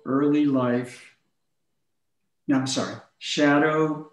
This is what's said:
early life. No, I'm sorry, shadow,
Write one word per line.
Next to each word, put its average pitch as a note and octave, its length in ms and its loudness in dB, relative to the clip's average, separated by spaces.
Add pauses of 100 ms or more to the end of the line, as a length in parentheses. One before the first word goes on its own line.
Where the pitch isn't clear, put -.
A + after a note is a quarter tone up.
early D3 400 2
life. B2 720 -2 (1300)
No, C#3 100 2
I'm C3 80 0
sorry, G#2+ 300 -4 (240)
shadow, D3+ 920 0